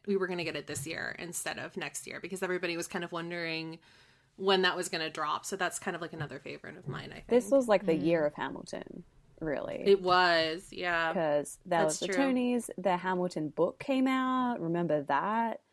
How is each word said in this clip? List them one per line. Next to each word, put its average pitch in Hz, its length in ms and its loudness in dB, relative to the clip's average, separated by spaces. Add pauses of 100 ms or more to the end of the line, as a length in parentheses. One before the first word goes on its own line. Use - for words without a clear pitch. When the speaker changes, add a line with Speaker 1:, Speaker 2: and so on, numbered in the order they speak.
Speaker 1:
We 202 120 2
were 185 80 0
gonna 175 180 -2
get 156 100 -6
it 143 120 -8
this 151 200 -6
year - 320 -6
instead 170 400 -6
of 160 200 -8
next - 280 -8
year - 140 -10
because 185 220 -8
everybody 180 340 -2
was 170 120 -6
kind 180 140 -4
of 175 80 -8
wondering 165 680 -6 (580)
when 190 260 4
that 180 140 4
was 175 140 -4
gonna 160 180 -2
drop. 156 380 -4
So 196 100 -6
that's 180 220 -2
kind 185 160 -4
of, 165 80 -6
like, 165 100 -10
another 151 260 -8
favorite - 380 -12
of - 120 -12
mine, - 220 -8
I - 100 -14
think. - 80 -18
Speaker 2:
This 247 220 4
was, 269 180 6
like, 202 180 4
the 165 80 6
Speaker 3:
Mm. 147 100 0
Speaker 2:
year 165 220 4
of 147 80 0
Hamilton, - 680 -8 (360)
really. - 460 -4
Speaker 1:
It 196 160 8
was, 175 680 4
yeah. 165 440 0
Speaker 2:
'Cause 147 500 0
there 175 160 2
Speaker 1:
That's 156 200 2
Speaker 2:
was - 0 -
the 226 140 -2
Speaker 1:
true. 269 100 4 (100)
Speaker 2:
Tonys, 247 420 0
the 185 220 2
Hamilton 180 500 0
book - 300 0
came 262 280 2
out, 254 540 0
remember 165 440 0
that, 208 580 0 (100)